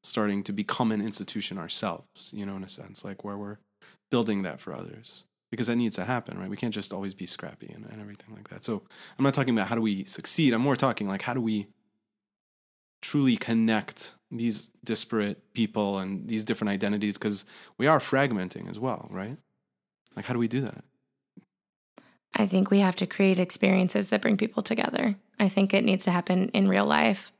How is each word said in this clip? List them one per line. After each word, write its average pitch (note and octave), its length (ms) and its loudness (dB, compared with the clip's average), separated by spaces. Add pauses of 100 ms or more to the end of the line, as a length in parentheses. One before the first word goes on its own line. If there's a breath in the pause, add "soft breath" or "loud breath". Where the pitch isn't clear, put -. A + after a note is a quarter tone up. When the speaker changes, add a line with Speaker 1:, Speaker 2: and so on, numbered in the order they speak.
Speaker 1:
starting G2+ 420 0
to G2+ 80 -6
become A2 380 0
an G#2+ 120 0
institution G2+ 560 -6
ourselves, - 760 -6
you G#2 140 -8
know, G2 100 -8
in F#2+ 80 -10
a F#2 40 -16
sense, - 360 -16
like, G2+ 200 -12
where G2+ 120 -8
we're G#2 220 -10 (520 soft breath)
building G#2+ 320 2
that E2+ 160 -6
for E2 160 -12
others, - 500 -14 (260)
because A#2 160 -2
that A#2+ 100 0
needs A#2 200 0
to F2+ 80 -4
happen, A#2+ 340 -4
right? F#2 120 -8
We G#2 60 -6
can't A2+ 180 -4
just G2+ 180 -6
always G2 220 -6
be F2+ 120 -10
scrappy - 420 -12
and, - 220 -16
and A2 100 -14
everything G#2 340 -16
like G#2 160 -20
that. - 140 -16
So G#2+ 180 -4 (360 loud breath)
I'm C3+ 40 2
not C3+ 120 4
talking B2+ 220 2
about G2 120 2
how A#2+ 80 0
do A2+ 40 0
we G2+ 240 0
succeed. - 480 2
I'm A2+ 100 2
more C3+ 140 4
talking, A2+ 320 0
like, G2 140 -4
how B2 120 -4
do C3 60 -2
we G#2+ 280 -2 (1300)
truly C3 360 2
connect A2+ 760 0 (160)
these A2+ 400 -4 (140)
disparate - 680 -4
people G#2 440 0
and F#2+ 300 -4
these A2 160 -2
different G#2+ 260 -2
identities? G2+ 480 0
'Cause G2+ 260 -4 (340 loud breath)
we B2 80 2
are D#3 120 6
fragmenting A2 680 0
as F#2+ 100 -10
well, A#2+ 320 -6
right? G2+ 260 -8 (800)
Like, G#2+ 100 -10
how B2 80 -4
do A#2+ 40 0
we A#2 100 2
do B2 140 0
that? - 220 -8 (1500 soft breath)
Speaker 2:
I G#3 120 4
think F#3+ 240 2
we G3+ 100 6
have F#3 160 4
to F3+ 100 -2
create F#3+ 320 4
experiences F#3+ 680 2
that G#3 120 2
bring A3 160 2
people G#3+ 260 -2
together. A3+ 540 0 (240)
I G3+ 80 6
think G3 240 2
it G3 120 4
needs F#3+ 200 2
to F#3 60 2
happen F#3 400 2
in G3 180 4
real G3 160 4
life. - 560 2